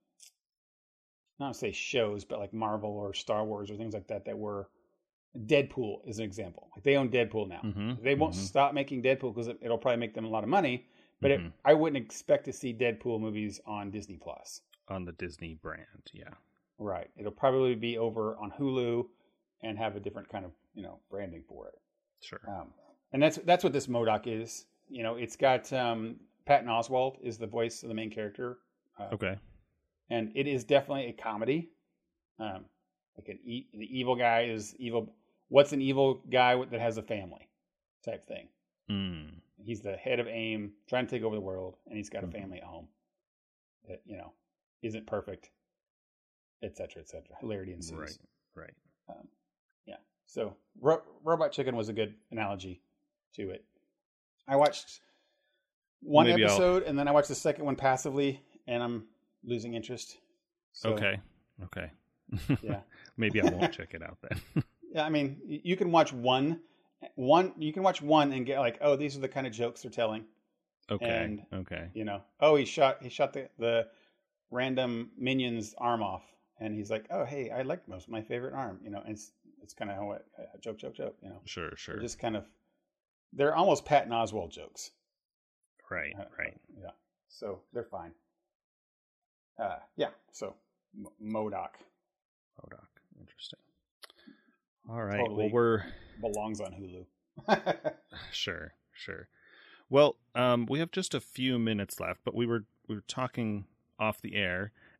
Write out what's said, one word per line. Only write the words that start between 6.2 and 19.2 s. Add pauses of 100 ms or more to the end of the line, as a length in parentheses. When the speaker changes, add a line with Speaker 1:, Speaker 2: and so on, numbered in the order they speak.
Speaker 1:
example.
Like,
they
own
Deadpool
now.
Speaker 2:
Mm-hmm,
Speaker 1:
They
won't
Speaker 2:
mm-hmm.
Speaker 1:
stop
making
Deadpool
'cause
it,
it'll
probably
make
them
a
lot
of
money, (340)
but
it,
Speaker 2:
Mm-hmm. (140)
Speaker 1:
I
wouldn't
expect
to
see
Deadpool
movies
on
Disney
Plus. (260)
Speaker 2:
On
the
Disney
brand,
yeah. (460)
Speaker 1:
Right.
It'll
probably
be
over
on
Hulu (560)